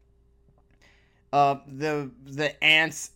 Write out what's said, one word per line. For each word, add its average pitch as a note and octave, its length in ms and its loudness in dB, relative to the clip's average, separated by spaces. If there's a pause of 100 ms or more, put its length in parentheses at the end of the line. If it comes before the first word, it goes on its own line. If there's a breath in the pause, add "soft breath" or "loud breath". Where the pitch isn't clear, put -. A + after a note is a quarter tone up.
(1300 soft breath)
uh, C#3+ 220 2 (120)
the, C#3+ 440 -6 (140)
the C#3 380 -6
aunt's D#3 520 2